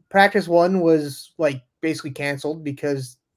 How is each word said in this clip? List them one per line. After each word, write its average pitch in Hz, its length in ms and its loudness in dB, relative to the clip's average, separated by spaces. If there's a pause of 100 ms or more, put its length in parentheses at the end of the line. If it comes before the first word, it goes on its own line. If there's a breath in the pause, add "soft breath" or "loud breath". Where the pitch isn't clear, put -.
practice 196 380 4
one 175 340 4
was, 156 580 0
like, 143 240 -2 (180)
basically 156 300 -4
canceled 143 520 -8
because 143 540 -8 (200)